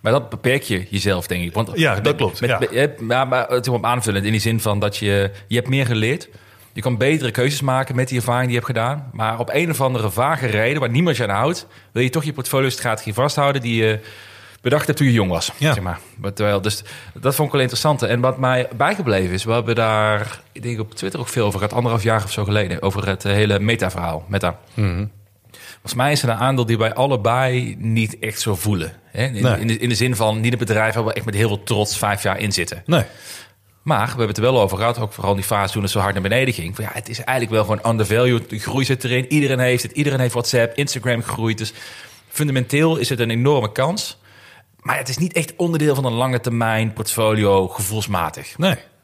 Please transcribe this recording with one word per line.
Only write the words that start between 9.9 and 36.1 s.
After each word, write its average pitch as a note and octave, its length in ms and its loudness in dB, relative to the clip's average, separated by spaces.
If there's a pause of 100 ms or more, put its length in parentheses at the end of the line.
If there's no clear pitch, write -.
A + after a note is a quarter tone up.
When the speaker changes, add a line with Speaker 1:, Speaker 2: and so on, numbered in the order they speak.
Speaker 1:
vage C3 360 0
reden, A2+ 340 2
waar B2 100 0
niemand D3 260 2
je A#2+ 60 -2
aan G2+ 140 0
houdt, D3 300 -2 (260)
wil A#2 100 0
je C3 80 2
toch D#3 140 -2
je D3+ 80 -4
portfolio-strategie B2 840 -2
vasthouden C#3 480 2
die A#2 220 0
je G#2+ 160 2 (600)
bedacht D3 260 2
hebt D3+ 120 0
toen C#3+ 80 4
je B2+ 60 6
jong G2+ 180 4
was. E2 260 -2
Speaker 2:
Ja. D3 160 2
Speaker 1:
Zeg G#2+ 100 0
maar. F2 160 -6 (180)
Maar G2+ 160 -6
terwijl, G#2 280 2
dus G#2 220 -4 (380)
dat C3 140 0
vond D3+ 120 0
ik C3 60 -4
wel C#3 100 4
interessant. B2+ 400 0
En A#2+ 180 0
wat C3 180 2
mij B2+ 380 2
bijgebleven A#2 580 2
is, F#2+ 100 -4
we A2+ 80 0
hebben A#2 220 0
daar, G#2+ 680 0 (120)
ik - 100 -16
denk A#2 180 -6
op G#2+ 140 -8
Twitter - 260 -6
ook A#2+ 80 -6
veel A2+ 180 0
over G2 120 0
gehad, G2+ 160 -2
anderhalf A2+ 280 0
jaar A2 220 2
of G2 80 -6
zo G#2+ 120 -2
geleden, G2 380 0
over F#2+ 260 0
het, F#2+ 160 -4
eh, G2+ 80 0
hele G#2 260 4
Meta-verhaal, F2+ 720 -2
Meta. F#2 300 -2 (160)
Speaker 2:
Mhm. G2 320 -2 (640)
Speaker 1:
Volgens - 240 -14
mij C3 180 2
is C#3+ 100 0
het A#2+ 80 2
een A2+ 60 2
aandeel B2 300 2
die A2+ 120 2
wij A2 160 2
allebei B2+ 840 0
niet A2+ 400 0
echt A2 220 -6
zo G#2+ 140 0
voelen. F#2 380 -2 (120)
Hè? - 200 -4
In, A2+ 180 -2
Speaker 2:
Nee. A#2+ 180 2
Speaker 1:
in A2 60 -2
de, A2+ 120 0
in A#2+ 100 -2
de A#2 60 2
zin B2 220 0
van A2 240 2
niet A#2+ 120 2
een A#2+ 60 -2
bedrijf A2 360 2
waar A#2 100 0
we A2 80 -2
echt G#2 120 -6
met G#2+ 100 -4
heel G#2+ 140 2
veel G2+ 140 -2
trots G#2 360 0
vijf G2+ 240 0
jaar F#2+ 160 0
in G2+ 140 -2
zitten. F2+ 340 -4
Speaker 2:
Nee. D3 180 4 (800)
Speaker 1:
Maar G#2+ 200 0
we A#2+ 60 -2
hebben B2 180 -2
het G2+ 100 -4
er G#2+ 60 -2
wel B2+ 180 4
over F#2+ 180 2
gehad, A#2 200 0
ook G#2+ 140 -6
vooral G2 180 -2
in G2+ 60 4
die F#2+ 100 -4
fase G2+ 260 0
toen G#2+ 100 -2
het G2 80 0
zo - 80 0
hard G2 140 2